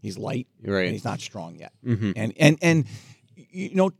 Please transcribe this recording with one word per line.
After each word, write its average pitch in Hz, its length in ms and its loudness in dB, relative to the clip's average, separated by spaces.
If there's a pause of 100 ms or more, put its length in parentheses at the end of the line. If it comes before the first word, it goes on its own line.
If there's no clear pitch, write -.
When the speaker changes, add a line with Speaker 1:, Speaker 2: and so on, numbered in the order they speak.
Speaker 1:
He's 98 160 -10
light, - 300 -6 (160)
Speaker 2:
Right. 98 220 0
Speaker 1:
and 90 60 -2
he's 87 140 -8
not 110 160 -6
strong 85 360 -14
yet. 78 140 -18 (140)
Speaker 2:
Mm-hmm. 107 320 0
Speaker 1:
And, 107 200 -4
and, 151 240 8
and, 165 240 4 (500)
you - 400 -12
know 190 240 4